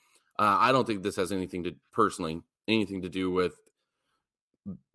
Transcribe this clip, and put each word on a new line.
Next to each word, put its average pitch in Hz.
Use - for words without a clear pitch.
Uh, 101
I 120
don't 127
think 101
this 98
has 92
anything 92
to, 78
personally, 87
anything 98
to 90
do 92
with 90